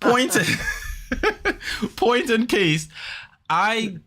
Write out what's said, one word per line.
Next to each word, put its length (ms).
point 360
in, 160
<laughs> 1400
point 340
in 160
case, 420
I 580